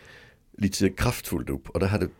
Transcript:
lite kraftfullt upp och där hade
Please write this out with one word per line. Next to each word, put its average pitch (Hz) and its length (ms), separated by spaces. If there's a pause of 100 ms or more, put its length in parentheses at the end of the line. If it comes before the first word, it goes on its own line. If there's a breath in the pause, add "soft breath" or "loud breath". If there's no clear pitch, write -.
(580 soft breath)
lite 98 320
kraftfullt - 600
upp 67 200
och - 100
där 82 80
hade 98 200 (120)